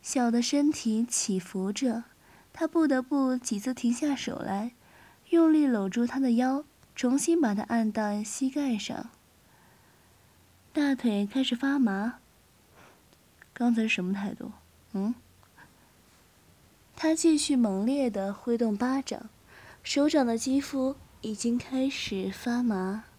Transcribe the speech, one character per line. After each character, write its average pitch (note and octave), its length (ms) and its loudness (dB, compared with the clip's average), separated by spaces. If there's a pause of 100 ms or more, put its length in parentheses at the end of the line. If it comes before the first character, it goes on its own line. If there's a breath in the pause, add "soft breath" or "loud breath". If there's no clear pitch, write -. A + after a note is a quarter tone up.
小 A#3+ 280 0
的 A#3 120 2
身 C#4+ 280 4
体 A3+ 340 0
起 - 340 -2
伏 F#3+ 340 -4
着， A#3 320 -2 (480 soft breath)
他 D#4+ 140 -4
不 D#4+ 220 2
得 C4 140 2
不 C4 340 0
几 A#3 220 -4
次 B3+ 140 -4
停 A#3+ 200 0
下 C#4 240 -2
手 - 220 -8
来， G#3 340 -6 (580 soft breath)
用 E4 220 6
力 D4+ 140 6
搂 G#3 220 2
住 A#3 180 0
他 C4+ 120 -4
的 B3+ 140 2
腰， C4 320 0 (300)
重 C4 240 2
新 E4+ 220 2
把 G#3+ 140 2
他 G#3 80 -2
按 A3+ 300 0
到 G#3 300 -2
膝 C4 280 -2
盖 C4+ 260 0
上。 - 340 -8 (1600 soft breath)
大 C#4+ 220 2
腿 G3+ 320 0
开 C4 160 -2
始 C4 120 0
发 C#4 240 0
麻。 G#3+ 400 0 (1400 soft breath)
“刚 A#3+ 200 2
才 A3+ 120 2
什 F#3+ 180 -2
么 F#3 80 -2
态 G3 220 -4
度？ - 180 -12 (400)
嗯？” G3+ 220 -2 (1800 soft breath)
他 D#4+ 180 2
继 D#4+ 220 4
续 D4 200 0
猛 G3+ 280 2
烈 C4+ 240 0
地 G3+ 240 -4
挥 A#3 240 -2
动 A3 200 0
巴 C4 260 -2
掌， - 260 -10 (540 loud breath)
手 C#4+ 260 2
掌 D4 160 4
的 A3+ 140 0
肌 C4+ 220 0
肤 C4+ 340 -2 (280)
已 A3 120 -6
经 A#3 240 0
开 C4 320 -2
始 F#3+ 420 -6
发 A#3+ 300 -4
麻。 G3+ 420 -2 (140)